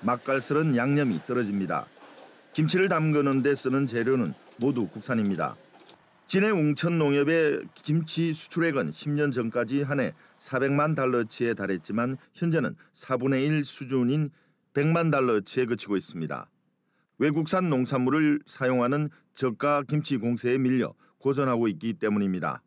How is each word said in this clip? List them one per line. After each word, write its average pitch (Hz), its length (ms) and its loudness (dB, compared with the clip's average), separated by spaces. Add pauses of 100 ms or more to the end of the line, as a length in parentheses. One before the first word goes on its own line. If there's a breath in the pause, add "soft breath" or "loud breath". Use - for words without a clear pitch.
맛깔스런 135 720 0
양념이 127 500 2
떨어집니다. 101 580 -2 (680)
김치를 180 360 2
담그는 147 540 2
데 139 120 4
쓰는 135 320 0
재료는 117 460 0 (260)
모두 120 300 0
국산입니다. 101 680 -2 (680)
진해 190 220 2
웅천 165 500 0
농협의 147 680 2 (100)
김치 160 580 0
수출액은 143 600 -2
십 - 180 -8
년 147 200 0
전까지 120 520 -2
한 139 180 -2
해 110 140 -2 (240 soft breath)
사백만 139 560 0
달러치에 123 580 0
달했지만 104 640 -2 (160 soft breath)
현재는 160 440 -2 (180 soft breath)
사분의 131 500 -2
일 151 220 0
수준인 135 640 -2 (420 soft breath)
백만 160 380 2
달러치에 123 560 0
그치고 107 320 -2
있습니다. 78 500 -8 (720)
외국산 156 500 0
농산물을 139 760 2
사용하는 131 640 0 (240 soft breath)
저가 143 520 0
김치 147 300 -2
공세에 120 400 0
밀려 127 380 0 (240 soft breath)
고전하고 131 500 0
있기 104 240 -4
때문입니다. 95 760 -2